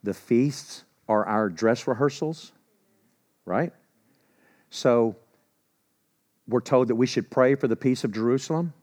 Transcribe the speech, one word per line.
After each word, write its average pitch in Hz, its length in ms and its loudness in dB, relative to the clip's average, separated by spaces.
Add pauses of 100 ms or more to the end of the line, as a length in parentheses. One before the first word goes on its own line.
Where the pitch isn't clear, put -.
The 101 120 -6
feasts - 680 -2 (240)
are 107 180 2
our 107 240 0
dress 113 380 0
rehearsals, 143 680 -4 (920)
right? 123 280 -2 (960)
So 120 440 2 (1300)
we're 120 140 0
told 127 260 2
that 120 80 0
we 123 100 2
should 123 240 -4
pray 131 240 4
for 135 140 -2
the 113 80 0
peace 131 280 -2
of 120 80 -4
Jerusalem. 135 720 -2